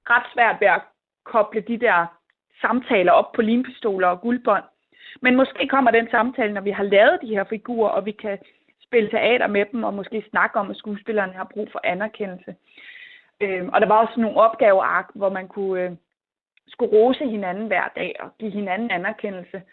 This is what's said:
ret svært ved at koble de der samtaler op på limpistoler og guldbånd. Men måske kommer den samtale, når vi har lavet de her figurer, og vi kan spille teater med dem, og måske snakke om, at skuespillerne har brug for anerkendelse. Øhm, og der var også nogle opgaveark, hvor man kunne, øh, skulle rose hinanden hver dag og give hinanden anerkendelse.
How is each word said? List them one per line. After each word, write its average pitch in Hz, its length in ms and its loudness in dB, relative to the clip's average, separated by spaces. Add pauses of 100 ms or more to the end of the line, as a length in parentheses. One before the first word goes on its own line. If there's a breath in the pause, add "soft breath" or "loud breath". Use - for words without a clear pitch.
(100)
ret - 240 0
svært 220 260 2
ved 202 80 4
at 170 120 2 (440)
koble 214 360 -2
de 233 180 -6
der 185 280 2 (540)
samtaler 220 520 2
op 180 200 4
på 240 100 0
limpistoler 214 680 0
og 180 120 -2
guldbånd. 240 440 -2 (580 loud breath)
Men 247 140 4
måske 269 320 0
kommer 247 220 2
den 226 200 2
samtale, 233 420 -2
når 202 80 -8
vi 202 100 -4
har 196 140 -4
lavet 214 380 6
de 220 140 -6
her 196 80 -2
figurer, 226 460 -2
og 190 160 -2
vi 208 60 -8
kan 202 260 -10 (440 soft breath)
spille 220 280 0
teater 226 360 2
med 202 260 0
dem, 226 120 -6
og 202 100 -4
måske 202 360 -8
snakke 202 280 -2
om, 196 120 -4
at 196 60 -12
skuespillerne 202 560 -6
har 190 220 -14
brug 208 180 -8
for - 120 -8
anerkendelse. 190 720 -6 (840 loud breath)
Øhm, 185 280 -4
og - 120 2
der 214 60 2
var 214 200 4
også 233 140 -4
nogle 220 160 0
opgaveark, 190 760 4
hvor 196 140 -2
man 190 200 -8
kunne, 190 340 -4
øh, 180 80 -4 (760)
skulle 214 280 0
rose 254 280 4
hinanden 208 420 -6
hver 190 300 0
dag - 240 -6
og - 180 -14
give 220 120 -8
hinanden 208 400 -4
anerkendelse. 185 720 -8 (100)